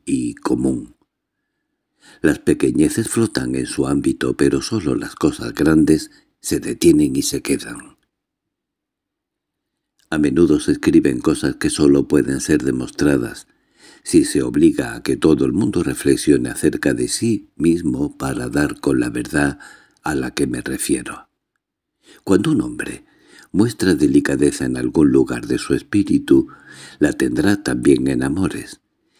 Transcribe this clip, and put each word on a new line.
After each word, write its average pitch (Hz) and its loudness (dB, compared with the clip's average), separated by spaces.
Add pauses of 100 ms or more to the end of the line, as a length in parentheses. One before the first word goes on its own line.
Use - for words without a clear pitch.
y - -4
común. 64 -4 (1200)
Las 76 0
pequeñeces 73 0
flotan 65 -2
en 64 -4
su 67 -2
ámbito, 67 -2
pero 69 2
solo 76 -4
las - -8
cosas 62 -4
grandes 78 2 (300)
se - -4
detienen 76 2
y 69 0
se - -6
quedan. - -8 (2250)
A 78 -2
menudo 76 4
se 73 0
escriben 71 2
cosas 73 -2
que - -4
solo 71 4
pueden 71 0
ser 78 0
demostradas 64 -2 (560)
si - 2
se - -2
obliga 64 2
a 58 -14
que 65 -2
todo 76 2
el 64 0
mundo 92 0
reflexione 69 0
acerca - -2
de 123 -2
sí 110 -4
mismo 87 0
para - -6
dar - -2
con 64 0
la 62 -4
verdad 71 -2 (440)
a - -4
la - -4
que 69 -2
me 62 -6
refiero. - -6 (960)
Cuando 98 2
un - 2
hombre - -10 (480)
muestra 95 2
delicadeza 69 2
en 64 -4
algún 64 2
lugar 64 0
de 64 -2
su - -4
espíritu, 67 2 (500)
la 73 2
tendrá 67 0
también 64 2
en 64 -2
amores, 78 -4 (400)